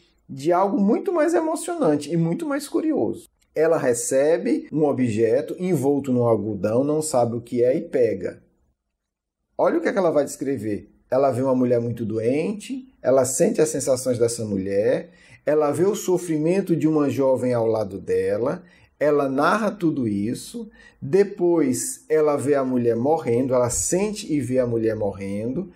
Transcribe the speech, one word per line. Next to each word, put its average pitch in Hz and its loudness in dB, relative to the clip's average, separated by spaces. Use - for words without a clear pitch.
de 139 -2
algo 196 2
muito 311 0
mais 330 2
emocionante 311 -2
e 170 0
muito 165 -2
mais 285 -4
curioso. 262 -2
Ela 160 2
recebe 139 0
um 151 0
objeto 117 2
envolto 143 0
no 123 2
algodão, 107 2
não 151 0
sabe 120 0
o 120 -4
que 120 0
é 131 4
e - 0
pega. - -2
Olha 196 2
o - 2
que 330 -2
é - 0
que 208 -2
ela 175 2
vai 143 2
descrever. 110 -6
Ela 135 2
vê 120 -2
uma 131 2
mulher 120 2
muito 117 -4
doente, 156 -4
ela 131 4
sente - 0
as 156 2
sensações 127 -2
dessa 117 0
mulher, 101 0
ela 147 2
vê 135 -2
o 202 2
sofrimento 165 0
de 143 0
uma 151 2
jovem 127 2
ao 117 0
lado 104 -2
dela, 98 -2
ela 143 2
narra 180 0
tudo 147 -2
isso, 110 -6
depois 170 0
ela 151 2
vê 135 0
a 135 2
mulher 123 0
morrendo, 131 0
ela 123 2
sente 202 -2
e 151 0
vê 127 0
a 123 2
mulher 110 0
morrendo, 104 -4